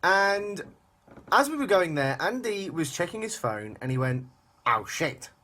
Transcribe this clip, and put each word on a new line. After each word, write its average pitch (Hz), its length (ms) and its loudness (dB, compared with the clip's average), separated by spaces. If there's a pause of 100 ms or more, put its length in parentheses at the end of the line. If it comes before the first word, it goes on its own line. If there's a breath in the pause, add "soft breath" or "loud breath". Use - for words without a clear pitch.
And 196 600 2 (680)
as 269 180 6
we 311 80 -6
were 277 100 -2
going 180 280 4
there, 135 240 0
Andy 208 500 -2
was 151 220 -4
checking 175 300 -4
his 220 140 -6
phone, 107 460 -6
and 127 100 -4
he 131 60 0
went, 127 300 -2 (380)
Oh, 110 200 2
shit. - 440 -6 (140)